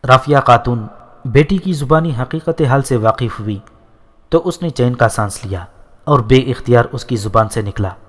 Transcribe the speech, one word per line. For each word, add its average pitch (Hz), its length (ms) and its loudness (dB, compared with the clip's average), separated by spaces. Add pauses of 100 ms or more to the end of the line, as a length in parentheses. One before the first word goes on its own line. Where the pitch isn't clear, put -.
राफिया 139 340 4
खातून 120 480 2 (380)
बेटी 147 320 2
की 185 140 -4
ज़ुबानी 156 400 0
हकीकत 160 500 -4
हाल 135 200 2
से 131 140 0
वाकिफ़ 110 460 0
हुई 101 180 -6 (720)
तो 165 80 4
उसने 170 300 -6
चैन 123 240 -2
का 120 140 2
सांस 104 360 -4
लिया 95 220 -8 (400)
और 143 160 2
बे 123 140 4
इख्तियार 120 480 2 (100)
उसकी 123 220 -6
ज़ुबान 107 320 0
से 110 140 -4
निकला 98 320 -6 (140)